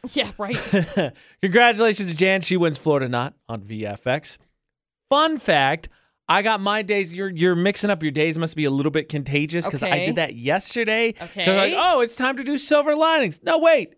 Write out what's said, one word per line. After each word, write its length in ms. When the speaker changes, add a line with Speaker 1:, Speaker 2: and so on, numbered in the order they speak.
Speaker 1:
Yeah, 240
right. 200
Speaker 2:
<laughs> 140
Congratulations 680
to 60
Jan. 240
She 160
wins 220
Florida 300
Not 260
on 140
V 240
F 200
X. 320
Fun 300
fact, 500
I 140
got 180
my 220
days. 320
You're, 160
you're 240
mixing 340
up 140
your 80
days. 260
Must 200
be 80
a 60
little 200
bit 180
contagious 600
'cause 140
I 60
Speaker 1:
Okay. 180
Speaker 2:
did 100
that 180
yesterday. 800
'Cause 180
Speaker 1:
Okay. 260
Speaker 2:
like, 200
"Oh, 240
it's 160
time 200
to 80
do 140
silver 380
linings." 480
No, 160
wait. 380